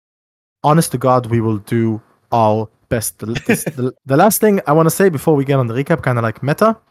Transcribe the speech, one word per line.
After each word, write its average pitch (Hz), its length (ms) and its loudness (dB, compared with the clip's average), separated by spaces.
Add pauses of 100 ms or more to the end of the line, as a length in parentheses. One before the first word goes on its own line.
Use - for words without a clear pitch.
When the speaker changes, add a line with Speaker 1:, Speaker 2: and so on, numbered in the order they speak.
(640)
Speaker 1:
honest 151 300 2
to - 40 -6
God, 127 300 0
we 117 140 0
will 110 180 -2
do 113 420 -2 (300)
our 110 360 2 (220)
best. - 300 -6
The, 107 80 -10
Speaker 2:
<laughs> 117 200 -6
Speaker 1:
this, - 180 -2
the, 127 280 -6 (120)
the 135 120 0
last 190 240 2
thing 202 260 2
I 143 60 0
wanna 160 160 4
say 190 200 2
before 156 260 0
we 139 100 0
get 139 140 0
on 123 80 0
the 113 80 -6
recap, 143 280 -2
kinda 123 180 0
like 113 200 -4
meta, 208 360 0 (140)